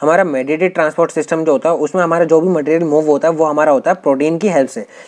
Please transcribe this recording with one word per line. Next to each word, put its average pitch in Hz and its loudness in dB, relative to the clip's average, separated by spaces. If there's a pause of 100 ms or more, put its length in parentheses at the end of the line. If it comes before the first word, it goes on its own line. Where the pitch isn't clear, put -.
हमारा 170 2
mediated 156 -2
transport 156 -2
system 160 -2
जो 156 2
होता 139 0
है 170 2
उसमें 151 -2
हमारा 170 0
जो 160 4
भी 180 0
मटेरियल 160 0
मूव 151 0
होता 151 2
है 165 0
वो 156 0
हमारा 151 2
होता 135 0
है 190 2
प्रोटीन 151 -2
की 208 -2
हेल्प 143 0
से, 107 -12 (220)